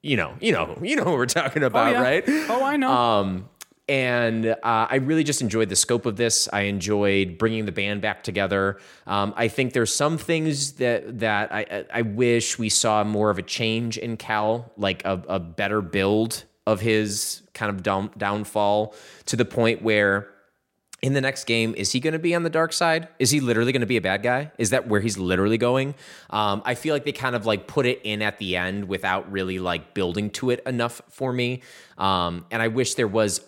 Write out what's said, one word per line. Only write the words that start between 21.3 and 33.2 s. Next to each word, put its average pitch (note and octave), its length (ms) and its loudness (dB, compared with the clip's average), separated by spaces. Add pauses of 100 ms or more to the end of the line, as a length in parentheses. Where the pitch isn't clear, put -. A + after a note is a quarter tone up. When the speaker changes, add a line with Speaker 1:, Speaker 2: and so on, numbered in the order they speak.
Speaker 1:
game, A2+ 320 2
is G2 160 -2
he B2+ 80 0
gonna D#3 180 0
be E3+ 160 0
on E3+ 80 0
the E3 80 -2
dark D#3+ 220 0
side? E3 360 0 (100)
Is B2 120 2
he D3 100 4
literally A#2+ 300 2
gonna B2 160 0
be A#2 120 2
a - 20 0
bad F#2+ 220 0
guy? B2+ 360 0
Is A2 120 0
that B2+ 180 0
where G#2 120 4
he's G2+ 180 -2
literally F#2+ 400 2
going? C3 360 0 (360)
Um, G#2 340 0
I B2 100 0
feel D#3 200 -2
like C#3 100 -2
they D3 80 -2
kind B2+ 240 -2
of, G#2+ 80 -4
like, G#2+ 220 0
put C#3 200 0
it B2+ 160 0
in G#2+ 200 -4
at G#2 160 -2
the F#2 180 -2
end F#2 320 -4
without F#2+ 420 -2
really, F#2 280 -2
like, F2 360 -4
building G2 360 -2
to B2+ 200 -2
it B2 160 -2
enough A#2+ 440 -4
for C3 220 -4
me. B2 280 -2 (380)
Um, F2 520 0
and A2+ 120 -2
I A2+ 60 2
wish A#2+ 260 -2
there A#2+ 120 0
was G#2 400 0